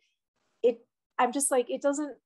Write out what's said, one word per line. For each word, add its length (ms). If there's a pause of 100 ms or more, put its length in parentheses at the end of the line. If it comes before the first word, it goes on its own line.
(600)
it, 220 (340)
I'm 140
just 180
like, 180
it 140
doesn't 440